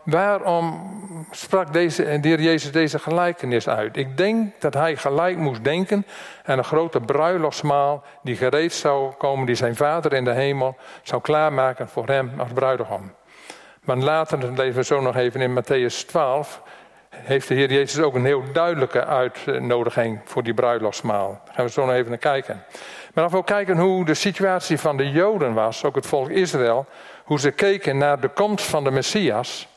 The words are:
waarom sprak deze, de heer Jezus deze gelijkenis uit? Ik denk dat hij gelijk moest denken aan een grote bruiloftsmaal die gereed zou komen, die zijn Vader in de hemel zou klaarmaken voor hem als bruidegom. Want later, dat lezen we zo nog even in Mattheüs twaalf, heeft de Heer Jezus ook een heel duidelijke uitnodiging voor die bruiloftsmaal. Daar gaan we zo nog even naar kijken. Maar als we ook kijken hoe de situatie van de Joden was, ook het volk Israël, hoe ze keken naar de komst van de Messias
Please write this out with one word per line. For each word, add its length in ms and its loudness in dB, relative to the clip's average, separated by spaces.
waarom 840 0
sprak 420 -2
deze, 460 2
de 80 2
heer 140 4
Jezus 300 2
deze 280 2
gelijkenis 680 0
uit? 300 -2
Ik 200 -6
denk 440 0
dat 120 0
hij 220 0
gelijk 420 0
moest 260 -4
denken 420 0
aan 120 0
een 60 0
grote 360 0
bruiloftsmaal 1040 0
die 140 -4
gereed 380 2
zou 400 0
komen, 320 -2
die 100 2
zijn 200 0
Vader 380 0
in 100 0
de 100 0
hemel 440 0
zou 180 -4
klaarmaken 680 0
voor 200 -6
hem 300 0
als 160 -6
bruidegom. 580 -2
Want 200 0
later, 360 2
dat 180 -4
lezen 180 0
we 80 0
zo 180 2
nog 140 0
even 260 0
in 220 0
Mattheüs 420 0
twaalf, 560 -2
heeft 380 -2
de 60 2
Heer 180 2
Jezus 320 2
ook 120 0
een 100 2
heel 180 2
duidelijke 520 0
uitnodiging 1160 -2
voor 200 -4
die 100 -2
bruiloftsmaal. 920 -2
Daar 100 -16
gaan 100 0
we 60 -4
zo 140 0
nog 100 2
even 140 0
naar 80 -6
kijken. 460 -2
Maar 100 2
als 100 0
we 60 2
ook 60 -4
kijken 320 0
hoe 280 2
de 80 2
situatie 680 0
van 180 0
de 140 0
Joden 420 2
was, 300 0
ook 120 0
het 100 -2
volk 240 -2
Israël, 560 2
hoe 160 0
ze 120 2
keken 460 0
naar 220 4
de 80 0
komst 380 0
van 180 -2
de 80 2
Messias 840 -2